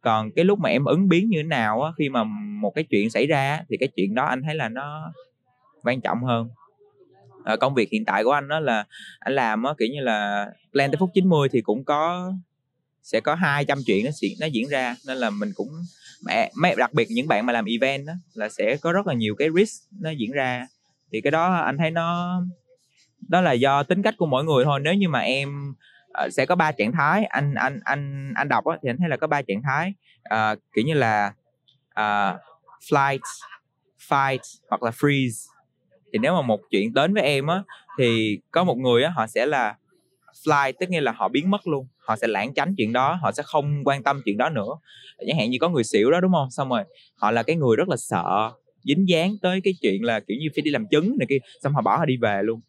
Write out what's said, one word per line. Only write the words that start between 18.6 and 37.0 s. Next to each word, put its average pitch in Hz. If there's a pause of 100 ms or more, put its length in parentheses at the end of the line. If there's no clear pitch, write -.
có 165
rất 196
là 151
nhiều 107
cái 151
risk -
nó 156
diễn 135
ra. 127 (440)
Thì 110
cái 143
đó 170
anh 139
thấy 160
nó, 175 (880)
đó 180
là 165
do 135
tính 180
cách 220
của 175
mỗi 151
người 143
thôi. 139
Nếu 151
như 196
mà 135
em, 139 (400)
ờ, 69
sẽ -
có 180
ba 156
trạng 107
thái. 165
Anh, 143
anh, 135
anh, 139
anh 143
đọc 113
á, 165
thì 175
anh 135
thấy 170
là 131
có 156
ba 143
trạng 107
thái. 156 (300)
Ờ, 110 (200)
kiểu 113
như 160
là, 107 (600)
ờ, 104 (520)
flight, 139 (880)
fight 139 (100)
hoặc 101
là 117
freeze. 135 (640)
Thì 110
nếu 151
mà 160
một 113 (120)
chuyện 110
đến 160